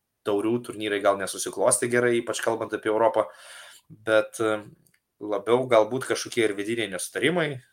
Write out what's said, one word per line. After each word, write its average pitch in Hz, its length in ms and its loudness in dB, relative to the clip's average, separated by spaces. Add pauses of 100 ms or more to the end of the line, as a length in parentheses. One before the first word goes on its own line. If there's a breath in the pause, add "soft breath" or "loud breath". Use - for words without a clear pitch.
(260)
taurių 110 340 0
turnyrai 104 420 -4
gal 98 180 4
nesusiklosti 98 680 -2
gerai, 120 300 2
ypač 113 200 -6
kalbant 113 320 -4
apie 107 200 -2
Europą, 110 340 2 (600 loud breath)
bet, 107 500 0
e, 110 220 0 (600)
labiau 110 460 0
galbūt 120 400 4
kažkokie 113 380 -2
ir 104 100 0
vidiniai 104 360 -4
nesutarimai, 139 680 -2 (120)